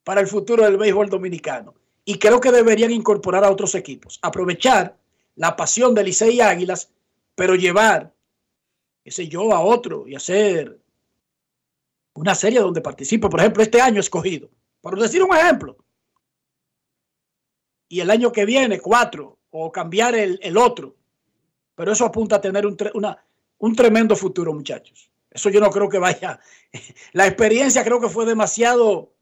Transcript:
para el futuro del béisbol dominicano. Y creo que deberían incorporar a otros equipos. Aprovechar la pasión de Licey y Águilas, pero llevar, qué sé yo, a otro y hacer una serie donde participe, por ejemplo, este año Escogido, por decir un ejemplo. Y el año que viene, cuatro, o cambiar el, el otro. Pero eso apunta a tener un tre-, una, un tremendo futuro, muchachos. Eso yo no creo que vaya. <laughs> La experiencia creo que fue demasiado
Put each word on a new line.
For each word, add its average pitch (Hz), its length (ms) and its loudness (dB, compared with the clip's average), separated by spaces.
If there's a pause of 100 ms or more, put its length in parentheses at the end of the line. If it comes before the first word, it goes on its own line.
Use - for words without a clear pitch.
para 196 160 -2
el 196 60 0
futuro 208 380 0
del 202 120 4
béisbol 208 320 0
dominicano. 165 680 -8 (300)
Y 202 140 -8
creo 226 200 4
que 254 140 2
deberían 226 380 4
incorporar 202 540 0
a 196 60 4
otros 196 240 -2
equipos. - 460 -12
Aprovechar 180 760 -2 (380)
la 165 200 -4
pasión 226 380 0
de 208 100 2
Licey 214 320 0
y 240 40 4
Águilas, 180 520 -2 (420)
pero 185 200 2
llevar, 185 580 2 (920)
qué 131 80 -20
sé 180 160 -10
yo, 185 260 -2
a 175 80 2
otro 180 460 -2
y 135 80 -16
hacer 180 640 -2 (1400)
una 175 200 -2
serie 226 260 2
donde 175 220 -2
participe, 208 460 -4
por 170 120 -2
ejemplo, 220 220 2
este 226 180 4
año 233 200 2
Escogido, 175 500 -6 (300)
por 185 200 -8
decir 311 220 0
un 370 120 2
ejemplo. 311 440 2 (2000)
Y 175 120 -6
el 175 100 -2
año 233 220 2
que 208 120 -2
viene, 233 360 0
cuatro, 226 580 -2 (120)
o 160 220 -10
cambiar 190 420 -2
el, 190 280 -2
el 180 160 -4
otro. 233 360 0 (800)
Pero 170 180 -4
eso 220 120 0
apunta 214 320 -2
a 202 40 -2
tener 202 260 -2
un 190 100 -8
tre-, 208 180 -8
una, 202 300 -8 (340)
un 220 160 -2
tremendo 220 420 4
futuro, 175 360 -4
muchachos. - 580 -16 (200)
Eso - 200 -4
yo 202 100 4
no 208 100 4
creo 202 180 -2
que 196 100 -2
vaya. 175 420 -4 (320)
<laughs> - 400 -20
La 196 140 4
experiencia 233 580 2
creo 233 160 0
que 226 80 -2
fue 220 180 -4
demasiado 226 960 0